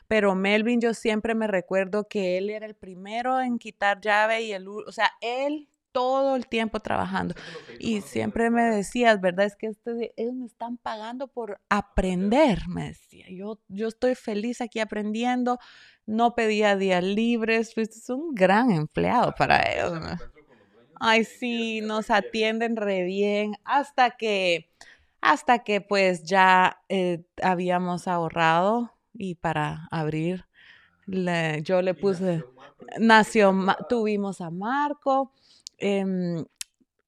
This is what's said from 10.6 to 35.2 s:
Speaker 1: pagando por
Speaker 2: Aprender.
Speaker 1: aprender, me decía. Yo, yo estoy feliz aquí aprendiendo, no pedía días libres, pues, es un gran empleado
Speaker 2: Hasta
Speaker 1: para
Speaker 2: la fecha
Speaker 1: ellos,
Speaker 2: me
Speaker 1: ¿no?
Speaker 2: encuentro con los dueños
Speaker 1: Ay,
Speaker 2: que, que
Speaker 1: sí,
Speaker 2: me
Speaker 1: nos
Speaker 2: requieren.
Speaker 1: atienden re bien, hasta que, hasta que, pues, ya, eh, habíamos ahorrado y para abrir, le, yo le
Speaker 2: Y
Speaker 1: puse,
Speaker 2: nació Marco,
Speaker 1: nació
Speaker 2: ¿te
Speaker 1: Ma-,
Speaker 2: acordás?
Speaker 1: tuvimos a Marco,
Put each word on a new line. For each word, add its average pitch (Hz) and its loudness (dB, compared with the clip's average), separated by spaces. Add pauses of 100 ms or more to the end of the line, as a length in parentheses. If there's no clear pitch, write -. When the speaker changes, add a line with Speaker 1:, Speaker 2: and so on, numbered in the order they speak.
Speaker 1:
pagando 240 -10
por 220 -10
Speaker 2:
Aprender. 202 2
Speaker 1:
aprender, 165 -8
me 170 -8
decía. - -20
Yo, 196 -14
yo 202 -6
estoy 247 0
feliz 226 -6
aquí 226 -6
aprendiendo, 233 -2 (480)
no 233 2
pedía 214 4
días 185 2
libres, 226 0
pues, 220 -2
es - -16
un 294 -6
gran 202 4
empleado 170 2
Speaker 2:
Hasta - -4
Speaker 1:
para - 4
Speaker 2:
la - 4
fecha - -2
Speaker 1:
ellos, - -2
Speaker 2:
me 165 -8
Speaker 1:
¿no? 165 -10
Speaker 2:
encuentro - -12
con - -20
los - -20
dueños - -20
Speaker 1:
Ay, 226 2
Speaker 2:
que, 220 2
que - -20
Speaker 1:
sí, 226 -4
Speaker 2:
me 214 -6
Speaker 1:
nos 214 -4
Speaker 2:
requieren. 202 2
Speaker 1:
atienden 226 0
re 202 0
bien, 202 0 (120)
hasta 254 0
que, 185 -2 (500)
hasta 254 2
que, 208 -2
pues, 185 0
ya, 185 4
eh, 180 -2 (200)
habíamos 180 -2
ahorrado 175 0 (180)
y 185 -10
para 156 -4
abrir, 160 -4 (580)
le, 170 -2
yo 180 2
le 185 0
Speaker 2:
Y 185 -2
Speaker 1:
puse, 185 -2
Speaker 2:
nació - -20
Marco, - -20 (120)
Speaker 1:
nació 220 6
Speaker 2:
¿te 190 6
Speaker 1:
Ma-, 190 2
Speaker 2:
acordás? - -4
Speaker 1:
tuvimos 208 -2
a 170 -10
Marco, 269 -2 (460)